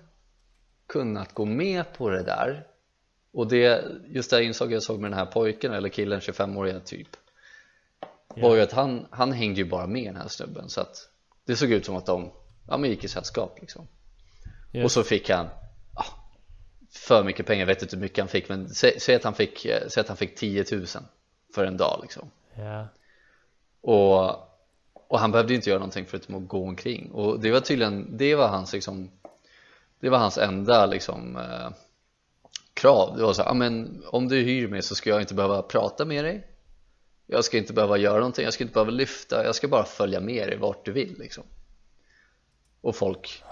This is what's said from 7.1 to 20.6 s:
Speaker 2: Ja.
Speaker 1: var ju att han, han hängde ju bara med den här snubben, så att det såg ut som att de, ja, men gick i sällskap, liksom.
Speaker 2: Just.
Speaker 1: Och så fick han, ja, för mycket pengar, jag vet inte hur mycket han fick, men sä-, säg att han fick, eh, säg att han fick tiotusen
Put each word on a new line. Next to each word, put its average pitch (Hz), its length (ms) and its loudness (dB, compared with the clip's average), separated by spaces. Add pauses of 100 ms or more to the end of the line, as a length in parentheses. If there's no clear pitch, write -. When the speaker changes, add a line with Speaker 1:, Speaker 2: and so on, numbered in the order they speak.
Speaker 2:
Ja. 117 120 4
Speaker 1:
var 113 80 8
ju 110 60 8
att 98 100 2
han, 127 380 0
han 127 220 0
hängde 107 300 -2
ju 92 80 0
bara 90 180 -4
med 117 180 -4
den 92 160 -10
här - 60 -10
snubben, - 420 -12
så - 120 -6
att - 280 -10 (360)
det 123 100 -2
såg 120 160 2
ut 101 140 2
som 98 100 -6
att 90 100 -8
de, 90 260 -2 (360)
ja, 135 100 -2
men 143 120 0
gick 104 140 -4
i 98 40 -6
sällskap, - 540 -6
liksom. - 260 -18 (840)
Speaker 2:
Just. 123 140 -2
Speaker 1:
Och 123 60 4
så 117 120 4
fick - 260 0
han, 87 180 2 (480)
ja, - 100 -6 (840)
för 110 320 4
mycket 95 220 -4
pengar, 104 140 2
jag 92 80 0
vet 95 140 2
inte 95 140 -8
hur 92 60 -6
mycket 98 180 -6
han 95 80 -2
fick, 95 220 -2
men 95 200 -6
sä-, 123 300 4
säg 127 160 4
att 120 80 2
han 110 100 -2
fick, - 320 -2
eh, 110 220 -2
säg - 140 -2
att 107 60 0
han 98 100 -10
fick - 180 -6
tiotusen 98 680 -4 (520)